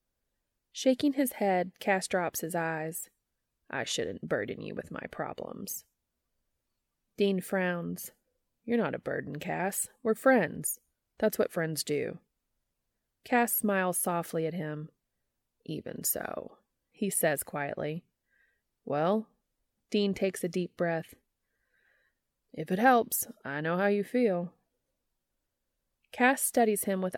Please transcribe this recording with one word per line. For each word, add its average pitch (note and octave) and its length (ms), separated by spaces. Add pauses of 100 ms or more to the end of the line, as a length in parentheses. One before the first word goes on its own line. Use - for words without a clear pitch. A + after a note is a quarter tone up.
(720)
Shaking C4 420
his C4+ 200
head, F#3 460
Cass F#3+ 280
drops F3+ 320
his E3+ 160
eyes. D#3+ 540 (600)
"I B2+ 140
shouldn't - 460
burden A#2 320
you G#2+ 120
with - 160
my - 220
problems." - 720 (1300)
Dean G3 240
frowns. F3+ 720 (500)
"You're A#3 140
not D3 180
a - 40
burden, C#3+ 380
Cass. E3+ 520 (120)
We're A3 140
friends. - 640 (380)
That's A3 200
what - 140
friends D#3+ 320
do." C#3 360 (1080)
Cass A#3+ 280
smiles F#3+ 440
softly E3+ 500
at D#3 60
him. D3+ 360 (760)
"Even - 400
so," - 520 (320)
he G3+ 200
says D#3 340
quietly. D3 640 (800)
"Well," F#3 440 (600)
Dean G3+ 240
takes F#3+ 320
a - 20
deep F3 300
breath. E3+ 380 (1400)
"If D#3+ 180
it F#3 80
helps, A#3+ 480 (160)
I C#3 160
know D#3+ 160
how G3 120
you G3+ 180
feel." F#3 480 (1600)
Cass C4 300
studies A3 420
him F#3+ 180
with F#3 160